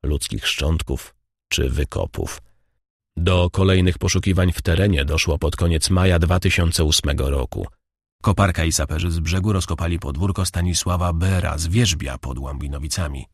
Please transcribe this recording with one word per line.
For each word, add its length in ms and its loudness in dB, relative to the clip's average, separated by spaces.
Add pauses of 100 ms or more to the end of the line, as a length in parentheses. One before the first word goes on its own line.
ludzkich 440 -4
szczątków 680 -2 (340)
czy 220 0
wykopów. 720 -4 (760)
Do 340 2
kolejnych 480 4
poszukiwań 540 2
w 100 -6
terenie 420 2
doszło 340 0
pod 180 -2
koniec 340 2
maja 280 4
dwa 220 2
tysiące 440 2
ósmego 460 0
roku. 360 -4 (560)
Koparka 420 2
i 80 2
saperzy 380 -2
z 100 0
brzegu 320 0
rozkopali 460 -2
podwórko 480 -2
Stanisława 680 0
Bera 460 0
z 80 -4
Wierzbia 520 0
pod 200 -8
Łambinowicami. 960 -6